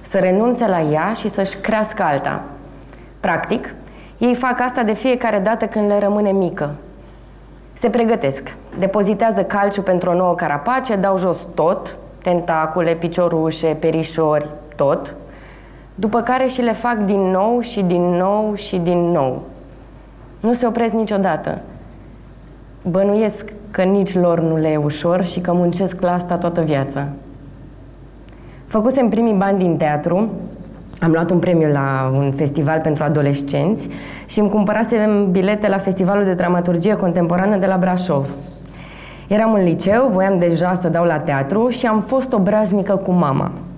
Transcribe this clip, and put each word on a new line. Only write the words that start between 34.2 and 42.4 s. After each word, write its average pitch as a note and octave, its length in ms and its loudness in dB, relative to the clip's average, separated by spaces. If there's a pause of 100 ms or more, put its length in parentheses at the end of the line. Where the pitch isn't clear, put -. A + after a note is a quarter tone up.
și - 140 -4
îmi G#3 100 4
cumpărasem G#3+ 840 2
bilete G#3 360 2
la G3 100 2
Festivalul F#3+ 460 2
de F#3+ 100 2
Dramaturgie F3 600 2
Contemporană F3+ 640 2
de F#3 80 0
la F#3+ 120 2
Brașov. F3+ 520 0 (960)
Eram A3 260 2
în G3+ 100 4
liceu, F#3+ 480 2
voiam F#3+ 280 2
deja F3 420 2
să F3 80 0
dau E3+ 160 2
la D#3+ 140 2
teatru D3 500 0
și A#3+ 160 -2
am G#3+ 160 2
fost C4 320 0
obraznică G#3 600 2